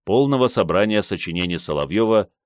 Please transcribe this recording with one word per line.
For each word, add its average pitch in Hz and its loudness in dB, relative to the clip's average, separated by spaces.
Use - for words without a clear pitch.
полного 127 2
собрания 104 0
сочинений 87 -4
Соловьева, 92 0